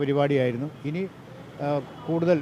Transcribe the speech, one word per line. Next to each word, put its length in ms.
പരിപാടിയായിരുന്നു. 680
ഇനി, 120
ആ, 20
കൂടുതൽ 340